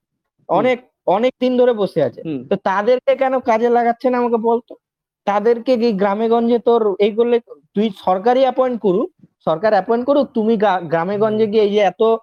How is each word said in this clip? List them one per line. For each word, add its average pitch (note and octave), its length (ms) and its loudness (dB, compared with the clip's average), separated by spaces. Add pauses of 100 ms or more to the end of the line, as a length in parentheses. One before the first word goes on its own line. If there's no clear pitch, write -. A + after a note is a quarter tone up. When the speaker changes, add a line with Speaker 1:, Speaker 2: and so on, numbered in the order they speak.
(480)
Speaker 1:
হুম। G3 180 0
Speaker 2:
অনেক, B3+ 120 0 (280)
অনেক A3 320 0
দিন B3+ 180 -2
ধরে B3 180 2
বসে F#3+ 280 -4
আছে। B2+ 200 -4
Speaker 1:
হুম। D3+ 220 -8
Speaker 2:
তো F#3 180 -4
তাদেরকে G#3 540 0
কেন C4 240 0
কাজে A#3 300 0
লাগাচ্ছে A#3 380 0
না B3 100 0
আমাকে A#3+ 220 0
বলতো? A#3 320 -2 (540)
তাদেরকে A3+ 500 0
কি A#3 180 0
গ্রামে G3+ 340 -2
গঞ্জে A#3 320 2
তোর A#3 220 2 (160)
এই G#3 160 2
করলে, A#3 220 0 (360)
তুই G#3+ 160 0 (100)
সরকারি G#3+ 440 0
অ্যাপয়েন্ট B3+ 380 0
করুক, G#3+ 280 0 (340)
সরকার E3+ 300 -2
অ্যাপয়েন্ট A3+ 340 0
করুক, C#4+ 260 2
তুমি A3+ 240 0
গা-, F#3+ 280 0
গ্রামে E3 320 -2
Speaker 3:
হুম। - 20 -4
Speaker 2:
গঞ্জে G#3+ 280 0
গিয়ে G#3+ 180 2
এই G3+ 80 0
যে G#3 140 2
এত F3+ 160 -2 (200)